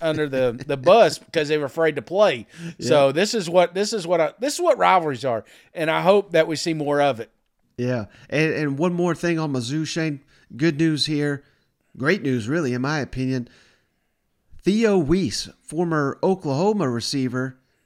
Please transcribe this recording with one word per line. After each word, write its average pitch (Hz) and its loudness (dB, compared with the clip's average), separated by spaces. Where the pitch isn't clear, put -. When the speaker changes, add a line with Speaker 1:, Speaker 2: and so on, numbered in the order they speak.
Speaker 1:
under 156 -2
the, 127 0
the 143 -2
bus 170 6
because 151 -4
they 151 0
were 147 -2
afraid 160 0
to 131 -8
play. 165 0
So 139 4
Speaker 2:
Yeah. 135 4
Speaker 1:
this 202 0
is 175 -2
what, 175 4
this 208 -2
is 185 -6
what 170 2
I, 151 0
this 277 -4
is - -8
what 311 0
rivalries 165 2
are, 117 -2
and 160 -2
I 160 0
hope 196 4
that 160 4
we 165 -4
see 160 -4
more 147 -2
of 135 0
it. 113 -12
Speaker 2:
Yeah, 123 -4
and, 156 0
and 139 -4
one 175 0
more 175 0
thing 170 -2
on 156 -4
Mizzou, 131 -4
Shane. 156 -4
Good 147 0
news 156 0
here. 147 -2
Great 165 0
news, 127 -2
really, 147 -2
in 123 -4
my 147 -2
opinion. 131 -4
Theo 208 2
Weiss, 156 0
former 156 -2
Oklahoma 185 0
receiver, 127 -4